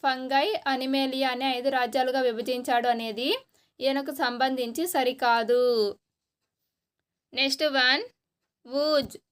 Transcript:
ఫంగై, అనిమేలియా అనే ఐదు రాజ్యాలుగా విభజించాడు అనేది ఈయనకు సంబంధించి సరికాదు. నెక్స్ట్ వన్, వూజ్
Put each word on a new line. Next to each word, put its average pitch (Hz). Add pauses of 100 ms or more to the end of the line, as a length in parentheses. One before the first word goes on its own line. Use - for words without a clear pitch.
ఫంగై, 269 (260)
అనిమేలియా 262
అనే 262 (120)
ఐదు 262
రాజ్యాలుగా 254
విభజించాడు 240
అనేది 226 (560)
ఈయనకు 277
సంబంధించి 254 (100)
సరికాదు. 247 (1800)
నెక్స్ట్ 269 (120)
వన్, 262 (720)
వూజ్ 285 (140)